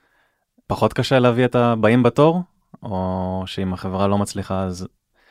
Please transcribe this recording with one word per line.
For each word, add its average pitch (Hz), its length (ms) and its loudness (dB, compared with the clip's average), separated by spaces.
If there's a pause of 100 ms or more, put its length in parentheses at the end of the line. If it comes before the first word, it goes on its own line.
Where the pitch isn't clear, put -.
(680)
פחות - 260 -2
קשה 131 260 0
להביא 123 260 2
את 120 100 0
הבאים 117 480 2
בתור, 151 380 4 (420)
או 92 600 -4
שאם 92 280 -4
החברה 95 340 -2
לא 101 100 2
מצליחה, 98 460 -4
אז, 92 240 -8 (440)